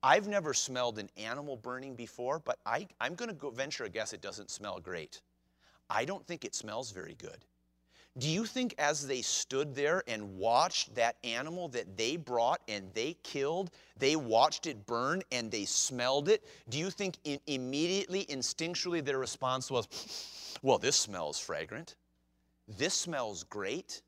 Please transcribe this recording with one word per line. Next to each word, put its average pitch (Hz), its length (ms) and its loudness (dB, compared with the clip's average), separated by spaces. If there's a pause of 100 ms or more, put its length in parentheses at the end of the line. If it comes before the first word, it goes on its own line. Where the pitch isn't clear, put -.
I've 175 260 8
never 190 260 2
smelled 123 460 0
an 101 180 -6
animal 127 400 -6
burning 127 380 -8
before, 123 440 -4
but 127 260 -2
I, 135 220 0 (140)
I'm 139 140 -2
gonna 226 180 -6
go 143 160 -6
venture 135 340 -4
a 107 60 -4
guess 107 240 -4
it 98 80 -10
doesn't 101 300 -10
smell 98 280 -8
great. 85 420 -8 (680)
I 117 160 2
don't 185 200 -6
think 170 200 -8
it - 100 -6
smells 113 360 -6
very - 240 -10
good. - 300 -14 (720)
Do 131 120 0
you 190 160 2
think 247 320 -2
as 147 280 2
they 131 160 0
stood 135 540 0
there 151 320 2
and 104 300 -4
watched 117 580 4
that 117 300 2
animal 156 440 -4
that 101 280 -6
they 117 180 2
brought 123 540 2
and 98 240 -4
they 131 300 -2
killed, 165 480 -2 (260)
they 139 180 6
watched 131 500 4
it 120 200 -6
burn 135 460 0
and 117 200 -2
they 107 140 -2
smelled 135 640 2
it, 220 160 6 (240)
do 120 80 -2
you 170 120 0
think 185 360 -4
i-, 143 220 -2
immediately, 160 800 0
instinctually, 165 800 -2
their 135 140 0
response 131 540 -2
was, 120 160 2 (720)
"Well, 131 160 6
this - 180 4
smells 85 440 0
fragrant. 82 560 -6 (720)
This 123 260 0
smells 113 500 -2
great"? 104 640 -6